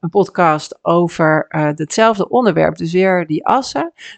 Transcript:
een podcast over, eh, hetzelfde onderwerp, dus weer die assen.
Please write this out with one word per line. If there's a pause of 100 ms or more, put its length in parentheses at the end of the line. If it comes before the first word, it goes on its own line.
een
podcast
over,
eh,
hetzelfde
onderwerp,
dus
weer
die
assen. (260)